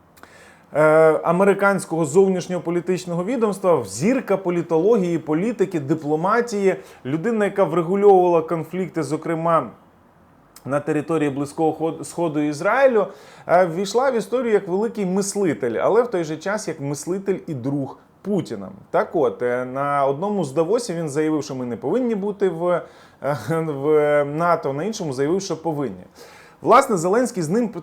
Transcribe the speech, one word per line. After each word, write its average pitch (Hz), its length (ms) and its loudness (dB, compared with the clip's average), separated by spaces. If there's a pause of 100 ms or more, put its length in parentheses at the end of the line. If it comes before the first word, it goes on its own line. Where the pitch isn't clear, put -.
(760)
е, 147 80 4 (400)
американського 190 840 2
зовнішнього 180 580 2
політичного 175 640 -2
відомства, 190 600 0
зірка 160 520 0
політології, 175 840 0
політики, 180 600 -2
дипломатії, 180 960 0 (280)
людина, 185 400 -2
яка 196 200 0
врегульовувала 180 800 4
конфлікти, 165 600 -4
зокрема, 156 680 0 (920)
на 139 160 -2
території 151 500 -2
Близького 147 420 -2
Ход-, 156 320 -6
Сходу 156 360 -4
і 147 80 0
Ізраїлю, 208 580 2 (400)
е, 180 200 6
ввійшла 196 440 0
в 247 60 0
історію 233 360 -2
як 202 160 2
великий 196 380 -2
мислитель, 180 760 -2
але 185 200 4
в 233 40 -4
той 185 180 -4
же 156 120 -6
час 196 320 -6
як 160 120 -8
мислитель 175 680 -4
і 165 80 -6
друг 135 440 -6 (240)
Путіна. 113 460 -4 (220)
Так 185 220 0
от, 127 300 0
е, 123 220 -2
на 139 420 -2
одному 180 380 -2
з 135 80 -8
Давосів 170 440 0
він 165 120 -4
заявив, 156 360 0
що 143 100 -10
ми 127 120 -6
не 120 100 -6
повинні 226 380 -2
бути 202 340 -2
в, 175 340 -2 (400)
е, 143 140 -2 (140)
в 147 760 2
нато, 160 480 0
на 143 120 -4
іншому 196 280 -6
заявив, 147 300 0
що 165 200 -8
повинні. 139 420 -4 (580)
Власне, 233 340 4
Зеленський 185 460 0
з 147 60 -4
ним 214 220 0 (120)